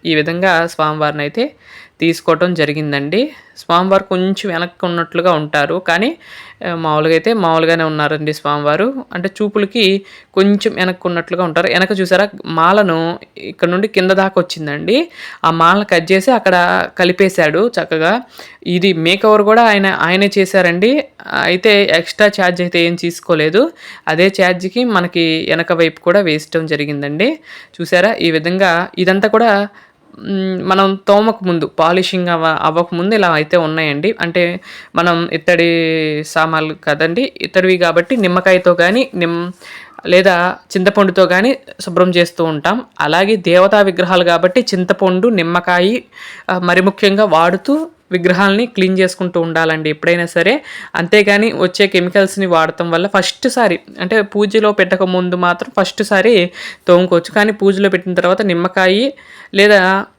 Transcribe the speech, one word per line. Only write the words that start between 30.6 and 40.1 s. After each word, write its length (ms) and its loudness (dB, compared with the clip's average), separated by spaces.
మనం 360 2
తోమక 260 4
ముందు, 220 -2
పాలిషింగ్ 640 -2
అవ-, 320 0
అవ్వక 340 -2
ముందు 200 -2
ఇలా 180 2
అయితే 240 0
ఉన్నాయండి. 640 -2
అంటే 400 -2
మనం 360 0
ఇత్తడి 380 0
సామాన్లు 480 -2
కదండి, 560 -2
ఇత్తడివి 380 0
కాబట్టి 380 0
నిమ్మకాయతో 580 2
కానీ 400 0
నిమ్-, 380 -4
లేదా 500 2